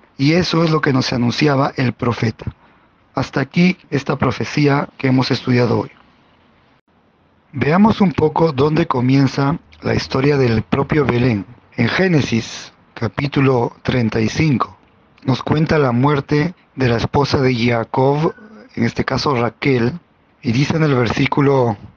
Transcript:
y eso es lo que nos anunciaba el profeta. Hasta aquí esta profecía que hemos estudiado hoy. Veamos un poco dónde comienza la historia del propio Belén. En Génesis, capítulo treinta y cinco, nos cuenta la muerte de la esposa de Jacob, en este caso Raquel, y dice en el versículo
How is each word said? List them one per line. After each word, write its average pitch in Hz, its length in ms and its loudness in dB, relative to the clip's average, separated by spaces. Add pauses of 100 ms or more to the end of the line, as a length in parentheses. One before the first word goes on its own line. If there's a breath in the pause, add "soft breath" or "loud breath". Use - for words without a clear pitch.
(180)
y 139 140 2
eso 170 320 0
es 160 60 0
lo 156 100 0
que 147 120 0
nos 127 200 -2
anunciaba 135 640 0
el 127 160 -2
profeta. 117 540 -4 (680 soft breath)
Hasta 135 260 -4
aquí 175 360 0 (140)
esta 143 260 -4
profecía 143 720 -2 (100)
que - 80 -2
hemos 131 240 2
estudiado 123 500 0
hoy. - 100 -8 (1600)
Veamos 175 480 2
un 185 100 4
poco 156 400 0
dónde 151 360 0
comienza 135 720 2 (220)
la 113 140 -2
historia 135 440 0
del 117 240 2
propio 143 420 0
Belén. 120 420 0 (300)
En 117 120 0
Génesis, 143 840 -2 (220)
capítulo 135 880 -2
treinta 117 380 -2
y 110 80 0
cinco, - 480 -2 (480)
nos - 180 -2
cuenta 156 360 0
la 135 140 0
muerte 147 640 0 (200)
de 131 140 0
la 117 80 2
esposa 135 440 0
de 131 140 0
Jacob, 123 800 0 (400)
en 117 100 -2
este 117 200 -4
caso 135 300 -2
Raquel, 123 640 -2 (440)
y 120 100 -2
dice 139 240 0
en 156 60 0
el 147 120 2
versículo 127 800 2 (200)